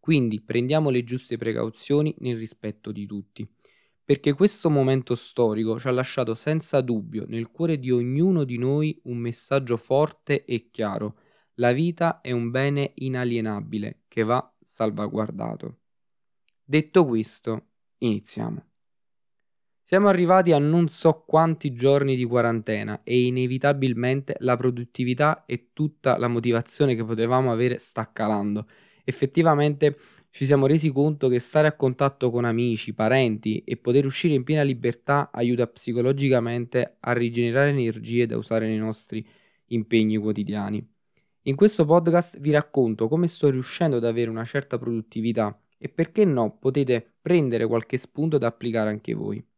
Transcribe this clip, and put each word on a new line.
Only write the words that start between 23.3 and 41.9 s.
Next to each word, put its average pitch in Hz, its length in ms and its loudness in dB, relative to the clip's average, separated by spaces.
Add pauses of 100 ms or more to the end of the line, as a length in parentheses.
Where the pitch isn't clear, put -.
la 123 160 2
produttività 123 920 -2
e - 280 -10
tutta 151 440 -2
la 120 120 -2
motivazione 117 680 0
che 113 80 -6
potevamo 117 480 0
avere 120 260 0
sta - 340 -10
calando. 107 540 -2 (360)
Effettivamente 147 960 2 (320)
ci - 160 -6
siamo 139 220 4
resi 156 240 4
conto 143 380 0
che 123 100 2
stare 151 260 2
a 151 100 2
contatto 135 540 0
con 120 160 0
amici, 117 480 -2
parenti 110 680 0
e - 120 -6
poter 131 300 2
uscire 147 300 0
in 127 80 0
piena 151 180 0
libertà 139 680 -2
aiuta 120 340 0
psicologicamente 123 1300 -2
a 120 140 -4
rigenerare 120 580 0
energie 117 560 -2
da 117 100 -4
usare 113 300 -2
nei 110 100 -2
nostri 110 500 -8 (400)
impegni 110 500 2
quotidiani. 104 720 -4 (560)
In 139 120 -2
questo 190 300 4
podcast 170 520 4